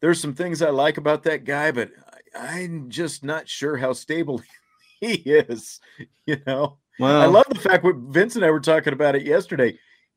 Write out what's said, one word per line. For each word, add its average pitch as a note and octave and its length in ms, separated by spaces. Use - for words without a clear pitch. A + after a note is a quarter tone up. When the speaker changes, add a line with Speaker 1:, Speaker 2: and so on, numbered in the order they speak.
Speaker 1:
There's E3+ 180
some C#3+ 140
things E3+ 260
I E3 80
like D3 300
about D3 240
that D3+ 240
guy, D3 260
but A#2 180
I, C#3+ 240
I'm E3 300
just C#3+ 340
not D#3 240
sure C#3+ 300
how C3 160
stable D3 480
<laughs> - 300
he A3 140
is, C3 640
you D3+ 100
know? C3+ 300
Speaker 2:
Well, C#3+ 220
Speaker 1:
I - 20
love F#3+ 240
the A3+ 100
fact F#3 260
what F3+ 120
Vince C#3+ 400
and G3+ 80
I D#3+ 60
were D#3 100
talking D3+ 320
about C#3 240
it C#3 60
yesterday. D3 560